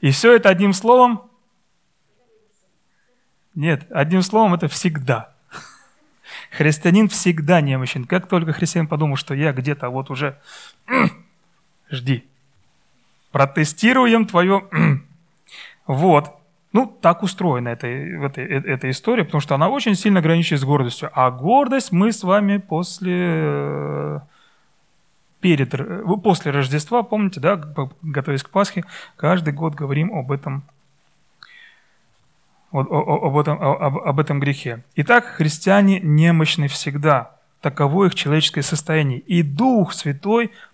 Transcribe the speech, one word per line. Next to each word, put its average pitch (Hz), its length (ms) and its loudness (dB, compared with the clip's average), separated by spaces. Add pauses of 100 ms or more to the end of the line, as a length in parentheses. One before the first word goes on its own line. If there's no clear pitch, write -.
И 135 120 2
всё 233 200 6
это 226 160 6
одним 196 240 4
словом? 240 560 2 (2250)
Нет, 147 340 -2
одним 165 320 0
словом 208 320 2
это 165 140 -2
всегда. 139 640 -4 (1200)
Христианин 165 560 4
всегда 165 520 2
немощен. 131 440 -2
Как 185 240 -4
только 165 240 0
христианин 165 340 -2
подумал, 151 300 -2
что - 180 -8
я 147 180 0
где-то 131 380 -4
вот 131 200 -6
уже, 139 280 -6 (480)
<clears throat> - 1040 -6
жди. 127 340 -4 (1080)
Протестируем 220 920 2
твоё, 190 460 2 (580)
<clears throat> - 600 -20
вот. 147 500 2 (340)
Ну, 247 140 2 (140)
так 170 220 2
устроена 147 480 -4
эта, 117 160 -10
в 139 380 -8
этой, 139 200 -8
э, 139 220 -4
эта 131 240 -4
история, 220 340 -2
потому 147 160 -2
что 143 140 -2
она 151 140 2
очень 240 260 0
сильно 190 260 2
граничит 165 400 2
с 135 40 -2
гордостью. 135 500 0
А 127 160 2
гордость 233 640 0
мы 196 200 2
с 214 100 -6
вами 202 360 2
после, 180 580 -6
э, 143 1040 -4 (1200)
перед, 143 320 2
э, 175 320 -8 (180)
после 165 300 0
Рождества, 143 500 -2
помните, 208 380 -4
да, 175 160 0
г-, 151 180 -12
п-, 139 280 -8
готовясь 143 400 -6
к - 80 -18
Пасхе, 196 340 -2 (320)
каждый 156 380 0
год 156 200 -4
говорим 147 380 -2
об 139 180 -8
этом, 139 320 -6 (2000)
о, 143 100 -2
о, - 20 0
о, 147 460 -2
об 139 100 0
этом, 147 240 -2
о, 143 120 0
об, 143 240 -4
об 147 220 -2
этом 143 180 -2
грехе. 135 460 -6 (100)
Итак, 233 300 2
христиане 190 760 2
немощны 160 680 2
всегда. 143 720 -2 (240)
Таково 151 440 0
их 180 80 2
человеческое 151 480 -2
состояние. 147 580 -2
И 175 220 0
Дух 190 520 0
Святой 208 580 -2 (220)